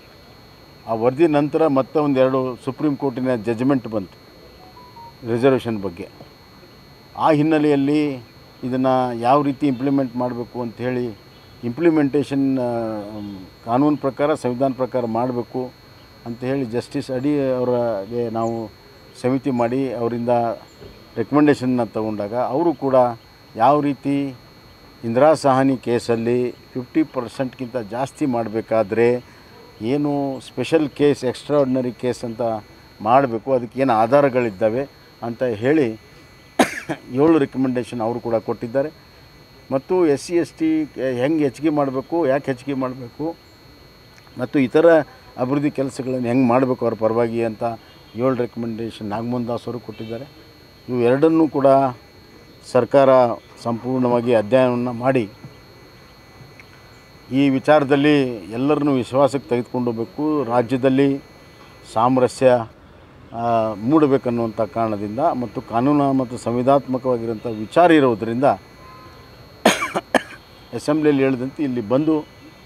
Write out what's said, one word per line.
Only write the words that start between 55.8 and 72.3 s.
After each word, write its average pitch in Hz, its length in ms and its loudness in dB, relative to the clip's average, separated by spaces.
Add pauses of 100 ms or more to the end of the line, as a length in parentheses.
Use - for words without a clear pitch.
ಈ 139 160 4
ವಿಚಾರದಲ್ಲಿ 139 880 4
ಎಲ್ಲರನ್ನೂ 135 580 0
ವಿಶ್ವಾಸಕ್ಕೆ 131 540 0
ತೆಗೆದುಕೊಂಡು 120 420 -2
ಹೋಗ್ಬೇಕು. 139 540 -4
ರಾಜ್ಯದಲ್ಲಿ 131 800 2 (720)
ಸಾಮರಸ್ಯ, 123 720 2 (680)
ಆ, 113 420 0
ಮೂಡಬೇಕನ್ನುವಂಥ 120 840 0
ಕಾರಣದಿಂದ 107 580 -4
ಮತ್ತು 127 420 -4
ಕಾನೂನು 139 520 0
ಮತ್ತು 123 260 -2
ಸಂವಿಧಾತ್ಮಕವಾಗಿರುವಂಥ 123 1080 -2
ವಿಚಾರ 120 460 2
ಇರೋದರಿಂದ 120 520 2
<coughs> - 2250 -4
ಅಸೆಂಬ್ಲಿಯಲ್ಲಿ 151 500 0
ಹೇಳಿದಂತೆ 131 400 -2
ಇಲ್ಲಿ 123 180 -2
ಬಂದು 151 440 0 (420)